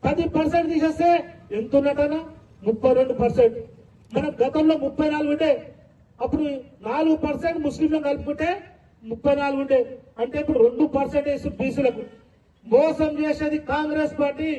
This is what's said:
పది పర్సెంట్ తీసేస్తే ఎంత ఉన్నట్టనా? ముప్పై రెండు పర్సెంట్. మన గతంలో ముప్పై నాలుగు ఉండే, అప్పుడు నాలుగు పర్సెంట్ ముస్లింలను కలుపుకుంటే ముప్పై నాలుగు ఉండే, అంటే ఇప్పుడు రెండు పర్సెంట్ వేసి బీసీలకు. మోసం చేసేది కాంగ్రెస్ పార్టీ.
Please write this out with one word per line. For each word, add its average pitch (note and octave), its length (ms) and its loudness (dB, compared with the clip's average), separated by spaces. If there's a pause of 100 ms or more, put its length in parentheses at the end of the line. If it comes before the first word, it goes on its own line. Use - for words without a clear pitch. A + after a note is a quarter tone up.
పది E4 220 0
పర్సెంట్ E4 440 0
తీసేస్తే D#4+ 500 2 (280)
ఎంత A3+ 240 -4
ఉన్నట్టనా? C#4+ 480 2 (440)
ముప్పై B3+ 260 2
రెండు B3+ 200 2
పర్సెంట్. A#3 440 2 (600)
మన D4 100 -2
గతంలో D#4 500 2
ముప్పై D4 320 -2
నాలుగు D4+ 220 0
ఉండే, D4+ 420 0 (480)
అప్పుడు D4 220 -2 (460)
నాలుగు D#4 260 2
పర్సెంట్ E4 440 -4
ముస్లింలను D4+ 440 0
కలుపుకుంటే D4 580 -2 (420)
ముప్పై A#3 320 0
నాలుగు C#4 260 -2
ఉండే, C4+ 360 0 (220)
అంటే C4 200 -2
ఇప్పుడు B3+ 280 4
రెండు B3 180 2
పర్సెంట్ C#4+ 420 -2
వేసి C#4+ 220 -4
బీసీలకు. B3+ 520 -2 (680)
మోసం D4+ 580 2
చేసేది D4+ 320 -2
కాంగ్రెస్ D4+ 640 -2
పార్టీ. D4 400 -2